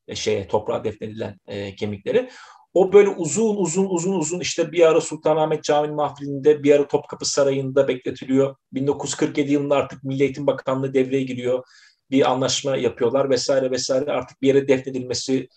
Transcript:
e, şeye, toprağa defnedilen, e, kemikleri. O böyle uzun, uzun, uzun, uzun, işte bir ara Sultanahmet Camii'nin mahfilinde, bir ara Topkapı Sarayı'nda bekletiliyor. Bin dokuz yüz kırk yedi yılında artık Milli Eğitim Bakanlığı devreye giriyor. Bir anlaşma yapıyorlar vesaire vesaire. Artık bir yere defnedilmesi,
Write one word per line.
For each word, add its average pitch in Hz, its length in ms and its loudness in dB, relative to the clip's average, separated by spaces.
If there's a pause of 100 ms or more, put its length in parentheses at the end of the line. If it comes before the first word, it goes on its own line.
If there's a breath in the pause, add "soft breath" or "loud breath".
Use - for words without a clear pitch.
e, 107 80 -10
şeye, 104 320 -2
toprağa 117 360 -2
defnedilen, 107 640 -10
e, 101 280 -10
kemikleri. 117 540 -2 (440 loud breath)
O 185 200 4
böyle 202 160 8
uzun, 196 460 -2
uzun, 185 300 0
uzun, 185 280 -2
uzun, 170 260 -4
işte 165 320 -4
bir 165 160 6
ara 160 140 4
Sultanahmet 156 640 -2
Camii'nin 151 320 0
mahfilinde, 143 680 0
bir 143 120 8
ara 143 120 2
Topkapı - 380 -4
Sarayı'nda 139 600 2
bekletiliyor. 135 680 -2 (180)
Bin 131 140 -2
dokuz 143 220 -2
yüz - 60 -6
kırk 147 220 -2
yedi 139 140 0
yılında 143 240 2
artık - 280 -4
Milli 135 200 -2
Eğitim 139 240 -2
Bakanlığı 135 460 -2
devreye 131 300 0
giriyor. 127 400 -4 (480 soft breath)
Bir 131 200 4
anlaşma 131 460 -2
yapıyorlar 127 520 0
vesaire 131 420 0
vesaire. 131 400 -2
Artık - 300 -6
bir 135 60 2
yere 135 200 4
defnedilmesi, 131 880 -2